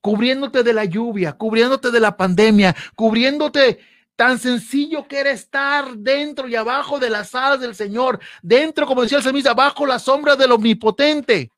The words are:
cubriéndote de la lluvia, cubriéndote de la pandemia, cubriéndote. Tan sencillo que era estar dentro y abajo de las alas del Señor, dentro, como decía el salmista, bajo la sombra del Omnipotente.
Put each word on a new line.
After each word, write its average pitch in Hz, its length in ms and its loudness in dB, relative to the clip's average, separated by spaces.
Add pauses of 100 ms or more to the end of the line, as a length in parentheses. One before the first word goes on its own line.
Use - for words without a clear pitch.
cubriéndote 247 600 0
de 233 100 2
la 220 120 0
lluvia, 202 520 -4
cubriéndote 240 540 0
de 233 100 2
la 208 160 0
pandemia, 190 580 4 (200)
cubriéndote. 254 840 0 (380)
Tan 247 240 2
sencillo 277 680 -4
que 277 140 -6
era 277 100 0
estar 277 680 -4
dentro 269 520 -4
y 233 80 -4
abajo 262 420 -4
de 254 100 -2
las 208 280 -6
alas 269 240 0
del 240 160 -8
Señor, 226 420 -4 (240)
dentro, 294 420 2
como 262 180 0
decía 269 160 0
el - 40 0
salmista, 262 320 0
bajo 277 320 0
la 254 140 -2
sombra 285 340 2
del 269 160 2
Omnipotente. 226 1080 0